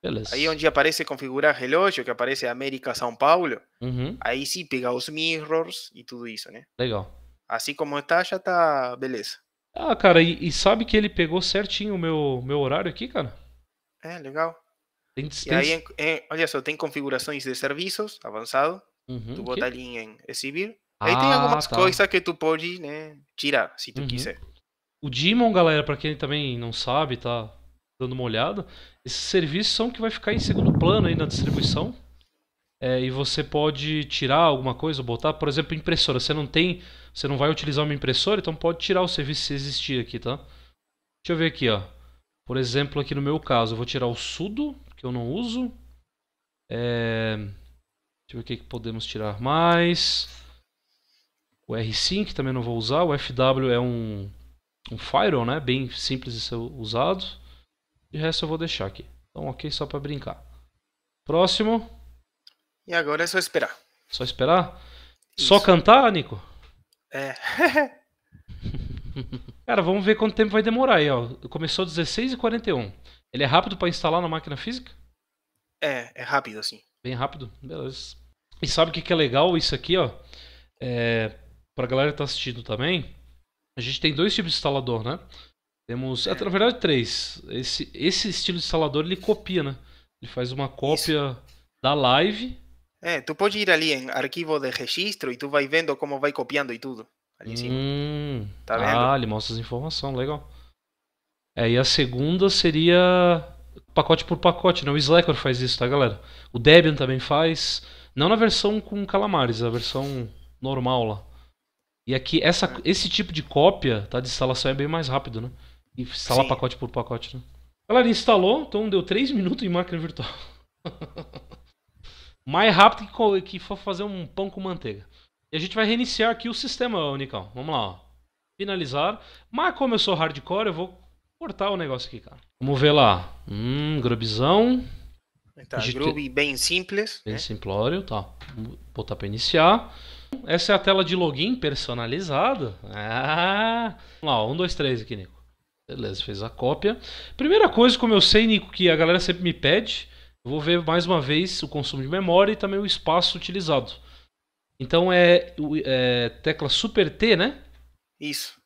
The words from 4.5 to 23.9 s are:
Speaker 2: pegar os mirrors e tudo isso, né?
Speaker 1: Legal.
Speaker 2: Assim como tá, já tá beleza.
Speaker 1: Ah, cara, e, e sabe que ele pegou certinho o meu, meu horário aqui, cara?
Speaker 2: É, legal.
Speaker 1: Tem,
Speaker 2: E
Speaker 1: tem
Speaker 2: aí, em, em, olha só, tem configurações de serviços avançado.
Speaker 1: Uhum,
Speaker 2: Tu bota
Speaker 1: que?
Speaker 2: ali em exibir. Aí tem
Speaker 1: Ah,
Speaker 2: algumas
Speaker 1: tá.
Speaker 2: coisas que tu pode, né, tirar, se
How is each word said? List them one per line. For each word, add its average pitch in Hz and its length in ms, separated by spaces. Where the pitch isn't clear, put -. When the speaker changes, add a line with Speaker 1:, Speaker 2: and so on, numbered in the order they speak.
Speaker 2:
pegar 123 260
os 123 160
mirrors 160 840
e 120 100
tudo 120 240
isso, 110 220
né? 120 140
Speaker 1:
Legal. 110 340
Speaker 2:
Assim 113 260
como 143 260
tá, 170 220
já 185 160
tá 151 580
beleza. 127 420
Speaker 1:
Ah, 285 200
cara, 175 280
e, 170 240
e 160 60
sabe 220 320
que 214 120
ele 208 120
pegou 170 340
certinho 202 520
o 185 40
meu, 151 460
meu 143 160
horário 151 300
aqui, 247 180
cara? - 280
Speaker 2:
É, 170 160
legal. 160 380
Speaker 1:
Tem, 139 120
Speaker 2:
E - 20
Speaker 1:
tem - 300
Speaker 2:
aí, 147 140
em, 160 120
em, 156 320
olha 160 160
só, 135 160
tem 151 140
configurações 139 680
de 131 100
serviços 180 680
avançado. 131 560
Speaker 1:
Uhum, 120 260
Speaker 2:
Tu - 80
bota 127 180
Speaker 1:
que? 123 60
Speaker 2:
ali 123 320
em 110 180
exibir. 180 500
Aí 110 160
tem 131 180
Speaker 1:
Ah, 143 100
Speaker 2:
algumas 147 240
Speaker 1:
tá. - 100
Speaker 2:
coisas 185 300
que 180 140
tu 175 140
pode, 160 460
né, 151 380
tirar, 139 400
se - 160